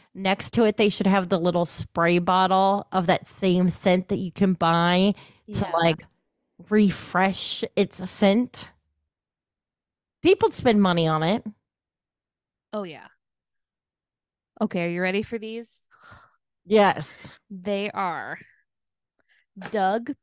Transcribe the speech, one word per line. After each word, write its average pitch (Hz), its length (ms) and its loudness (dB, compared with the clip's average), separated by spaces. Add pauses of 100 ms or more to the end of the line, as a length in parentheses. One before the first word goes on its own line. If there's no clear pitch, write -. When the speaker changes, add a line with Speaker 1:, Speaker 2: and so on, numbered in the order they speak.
(120)
Speaker 1:
next 190 420 -4
to 233 100 4
it, 214 120 2
they 208 120 2
should 190 180 0
have 190 220 2
the 185 100 0
little 175 260 0
spray 170 540 0
bottle 190 720 2
of 180 160 0
that 185 220 0
same 180 420 2
scent 185 380 0
that 202 100 -4
you 185 140 -8
can 190 220 0
buy 175 600 2 (380)
to, 208 80 -2
Speaker 2:
Yeah. 190 180 -2
Speaker 1:
like, 165 240 0 (640)
refresh 196 960 0 (140)
its 185 340 -2
scent. 214 600 0 (1500)
People 381 300 2
spend 208 320 2
money 170 240 2
on 156 160 0
it. 196 220 -2 (1300)
Speaker 2:
Oh, 208 100 -8
yeah. 160 240 -14 (1500)
Okay, 196 240 -4
are 175 40 -2
you 175 140 -4
ready 190 220 -2
for 233 140 -10
these? 220 440 -14 (840)
Speaker 1:
Yes. 196 720 0 (140)
Speaker 2:
They 202 400 -6
are 160 480 -8 (1200)
Doug 208 540 -4 (100)